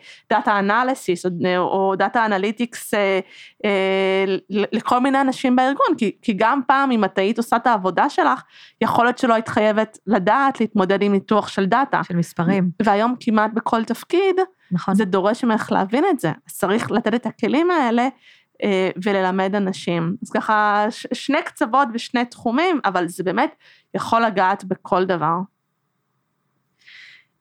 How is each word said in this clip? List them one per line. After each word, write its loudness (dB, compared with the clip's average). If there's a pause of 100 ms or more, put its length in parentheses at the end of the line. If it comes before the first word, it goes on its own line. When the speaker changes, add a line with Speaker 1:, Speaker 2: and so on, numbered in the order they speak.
(280)
Speaker 1:
דאטה 0
אנליסיס, 0
או, -4 (260)
או 0
דאטה 0
אנליטיקס, -4
אה, 2 (460)
אה, 0 (240)
ל-, -2
לכל 0
מיני 2
אנשים 0
בארגון, 2
כי, -2 (100)
כי -2
גם 2
פעם, 0
אם 2
את -2
היית 0
עושה -2
את 0
העבודה 0
שלך, -2 (400)
יכול 2
להיות 0
שלא 2
היית 0
חייבת 0 (100)
לדעת 2
להתמודד 2
עם 2
ניתוח 2
של 0
דאטה. 0
Speaker 2:
של -6
מספרים. 0 (120)
Speaker 1:
והיום 2
כמעט 0
בכל -2
תפקיד, -2 (360)
Speaker 2:
נכון. -2
Speaker 1:
זה 2
דורש 0
ממך 0
להבין 0
את 0
זה. -2
אז -8
צריך 0
לתת 0
את -2
הכלים 0
האלה, 2 (560)
אה, 2 (140)
וללמד 0
אנשים. -2
אז -12
ככה, 0
ש-, -10
שני -2
קצוות 0
ושני -4
תחומים, -2
אבל 0
זה -8
באמת 0 (380)
יכול 0
לגעת 0
בכל -2
דבר. 0 (2000)